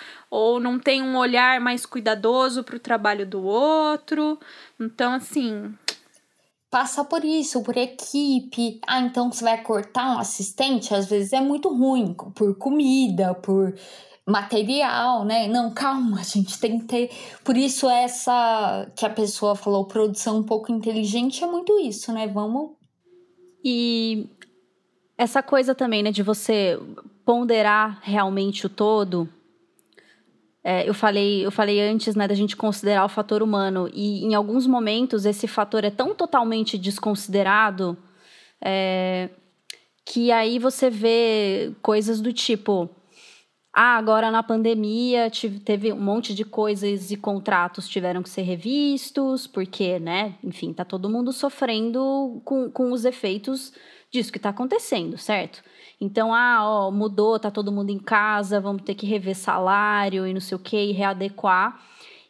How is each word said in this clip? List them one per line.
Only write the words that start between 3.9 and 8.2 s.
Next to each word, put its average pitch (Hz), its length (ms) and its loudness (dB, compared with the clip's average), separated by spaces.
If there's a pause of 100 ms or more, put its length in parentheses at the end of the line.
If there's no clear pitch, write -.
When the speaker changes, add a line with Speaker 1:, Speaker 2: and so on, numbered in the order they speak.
Speaker 1:
Então, 233 340 -2
assim, 226 600 -4 (960)
Speaker 2:
passa 254 340 -2
por 311 220 -4
isso, 302 380 -2
por 233 140 -4
equipe. 254 1120 -2